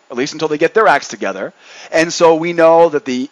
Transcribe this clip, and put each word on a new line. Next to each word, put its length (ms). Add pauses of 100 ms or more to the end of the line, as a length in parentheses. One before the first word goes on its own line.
(100)
at 60
least 160
until 160
they 100
get 160
their 140
acts 180
together. 460 (400)
And 200
so 220
we 200
know 340
that 160
the 280